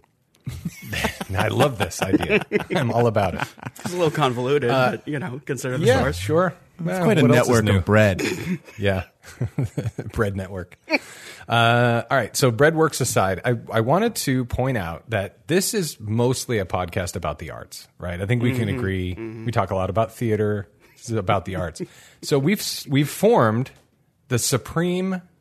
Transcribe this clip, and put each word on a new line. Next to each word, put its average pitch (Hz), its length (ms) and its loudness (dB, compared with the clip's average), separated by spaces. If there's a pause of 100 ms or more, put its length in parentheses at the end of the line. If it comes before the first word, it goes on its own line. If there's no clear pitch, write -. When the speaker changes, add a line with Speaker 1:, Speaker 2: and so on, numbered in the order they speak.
(460)
Speaker 1:
<laughs> - 880 -8
I 107 120 0
love 120 280 0
this 92 240 -6
idea. 160 400 0 (340)
I'm 139 160 0
all 117 160 2
about 101 280 2
it. - 80 -6 (420)
Speaker 2:
It's 196 80 -8
a 180 60 -6
little 165 120 2
convoluted, 127 600 0
Speaker 1:
Uh, 127 220 4
Speaker 2:
but, - 160 -10
you 147 100 -4
know, 127 260 -8
consider 131 320 -4
the 156 80 0
Speaker 1:
yeah, 220 160 6
Speaker 2:
source. 139 160 0
Speaker 1:
sure. 170 380 2 (240)
Speaker 3:
It's 165 80 -6
Speaker 1:
Well, 180 180 0
Speaker 3:
quite 202 140 4
a 143 40 6
Speaker 1:
what 123 100 6
else 123 160 6
is 123 40 4
Speaker 3:
network 113 120 6
Speaker 1:
new? 101 120 4
Speaker 3:
of 92 80 2
bread. 101 380 4 (280)
Speaker 1:
<laughs> - 280 -8
Yeah. 98 260 0 (540)
<laughs> - 540 -6
Bread 101 240 -2
network. 95 420 -10 (680)
Uh, 117 640 4
all 139 60 2
right. 113 180 -2
So 131 160 4
bread 139 240 4
works 156 280 0
aside, 95 420 0
I, 123 120 0 (140)
I 113 100 2
wanted 180 360 0
to 127 300 -2
point 131 320 -2
out 82 320 -8
that 101 380 -4
this 190 260 0
is 180 260 -4
mostly 120 600 0
a 95 40 -2
podcast 90 520 -4
about 78 220 -6
the 76 120 -12
arts, - 380 -16 (100)
right? 87 220 -8
I 98 60 -4
think 117 160 0
we 120 120 2
can 117 140 -2
Speaker 2:
Mm-hmm. 98 100 -2
Speaker 1:
agree. 92 360 -2
Speaker 2:
Mm-hmm. 110 320 -10
Speaker 1:
We 120 60 -2
talk 101 180 0
a 101 40 -2
lot 92 160 0
about 110 220 0
theater. 104 560 -2 (280)
This - 140 -14
is 113 60 -2
about 101 280 0
the 95 120 -6
arts. 90 300 -6
<laughs> - 60 -20 (300)
So 147 160 0
we've 175 220 2
s-, - 260 -8
we've 143 240 2
formed 135 600 4 (580)
the 123 100 0
Supreme 180 840 -2 (200)